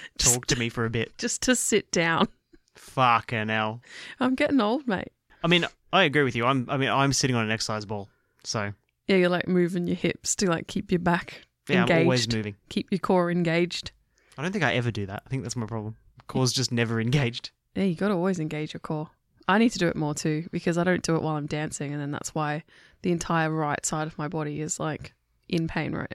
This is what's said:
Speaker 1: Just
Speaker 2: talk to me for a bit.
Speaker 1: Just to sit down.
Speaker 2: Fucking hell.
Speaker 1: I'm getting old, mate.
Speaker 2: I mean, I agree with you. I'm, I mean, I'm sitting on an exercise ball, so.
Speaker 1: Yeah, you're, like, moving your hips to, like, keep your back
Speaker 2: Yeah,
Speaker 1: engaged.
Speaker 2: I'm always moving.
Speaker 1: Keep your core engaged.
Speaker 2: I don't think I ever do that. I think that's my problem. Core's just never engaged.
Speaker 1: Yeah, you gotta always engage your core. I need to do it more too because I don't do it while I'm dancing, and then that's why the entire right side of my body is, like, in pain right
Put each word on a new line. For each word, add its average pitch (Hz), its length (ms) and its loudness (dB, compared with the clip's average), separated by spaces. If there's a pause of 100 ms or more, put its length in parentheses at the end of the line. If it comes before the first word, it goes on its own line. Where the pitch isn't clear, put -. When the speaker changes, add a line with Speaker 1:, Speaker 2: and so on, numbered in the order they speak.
(180)
Speaker 1:
Just - 160 4
Speaker 2:
talk 127 140 -4
to 143 100 0
me 117 120 -2
for 117 160 -2
a 113 40 -2
bit. 113 280 -4
Speaker 1:
Just - 260 -4
to 254 140 4
sit - 340 0
down. 165 360 2 (480)
Speaker 2:
Fucking 117 760 2
hell. 110 320 -2 (380)
Speaker 1:
I'm 254 160 2
getting 294 260 2
old, 247 260 0
mate. 190 240 -4 (320)
Speaker 2:
I 170 40 0
mean, 170 180 6 (260)
I 190 120 6
agree 147 200 4
with 123 120 0
you. 117 100 0
I'm, 127 240 2
I 139 80 -2
mean, 135 120 0
I'm 123 240 2
sitting 127 220 2
on 117 100 2
an 107 60 0
exercise 107 340 -4
ball, 101 240 -8 (340)
so. 101 300 -4 (340)
Speaker 1:
Yeah, 196 100 4
you're, 180 120 4
like, 175 180 -2
moving 175 380 2
your 180 120 -2
hips - 400 -2
to, 190 120 2
like, 165 180 0
keep - 240 -6
your 180 80 2
back 175 420 -2 (260)
Speaker 2:
Yeah, 139 140 2
Speaker 1:
engaged. 123 180 4
Speaker 2:
I'm - 80 6
always 120 260 2
moving. 107 220 -2 (140)
Speaker 1:
Keep - 220 -4
your 190 80 0
core 180 300 2
engaged. 175 640 0 (460)
Speaker 2:
I 135 40 -6
don't 170 120 -2
think 202 100 -2
I 120 100 4
ever 120 160 0
do 104 160 -4
that. 95 200 -10
I - 40 -20
think 127 140 -4
that's 120 140 -8
my 113 100 -4
problem. 110 300 -8 (300)
Core's 131 260 2
just 127 180 -2
never 117 280 0
engaged. 120 520 0 (240)
Speaker 1:
Yeah, 190 80 0
you 190 120 2
gotta 196 200 0
always 180 240 0
engage 156 340 -6
your 165 60 -16
core. 160 300 -6 (380)
I 196 120 6
need 233 140 6
to - 60 -6
do 175 80 4
it - 100 0
more 147 180 0
too 156 360 -2
because 170 280 0
I 170 60 2
don't 180 180 0
do 165 120 0
it 156 60 0
while 156 140 -2
I'm 147 120 -4
dancing, 151 440 -6
and 147 100 -6
then 143 100 -6
that's - 220 -8
why 151 300 -2 (400)
the 185 80 0
entire 165 400 0
right 156 340 -2
side 156 220 -2
of 160 100 -14
my 151 120 -4
body 151 320 -4
is, 156 180 -6
like, - 340 -6 (360)
in 165 180 0
pain 160 260 -4
right - 220 -4